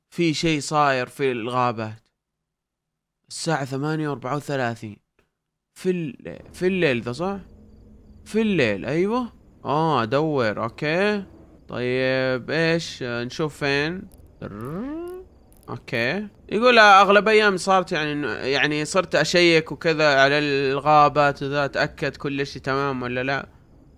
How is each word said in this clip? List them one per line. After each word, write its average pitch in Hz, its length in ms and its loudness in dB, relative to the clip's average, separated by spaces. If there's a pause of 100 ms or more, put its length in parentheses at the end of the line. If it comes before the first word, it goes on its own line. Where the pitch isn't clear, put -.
(100)
في 170 240 0
شيء 160 260 -2
صاير 139 460 0
في 135 260 -2
الغابات. 117 760 -4 (1200)
الساعة 151 360 -4
ثمانية 147 440 -4
وأربعة 127 280 -6
وثلاثين. 120 600 -6 (800)
في - 160 -4
ال-، 160 480 -6 (140)
في 175 140 -4
الليل 165 340 2
ذا 117 120 -6
صح؟ 180 240 -6 (880)
في - 160 -2
الليل، 139 440 0
أيوة. 202 480 -2 (320)
آه، 143 380 0
أدور، 120 600 -2
أوكي. 180 640 -2 (440)
طيب، 127 800 -2
إيش؟ 165 520 -2
نشوف 123 540 -6
فين. 151 460 -2 (1700)
أوكي. 127 600 -6 (200)
يقول 233 300 4
أغلب 202 500 8
أيام 214 280 4
صارت 185 360 0
يعني 151 200 -2
إنه، 147 160 -4
يعني 143 560 0
صرت 180 300 -2
أشيك 160 580 4
وكذا 151 500 2
على 139 160 4
الغابات 143 1040 2
وذا، 143 220 -2
أتأكد 135 520 -4
كل 139 300 -4
شيء 139 160 -14
تمام 135 400 -2
ولا 123 200 -4
لا. 135 260 -4 (500)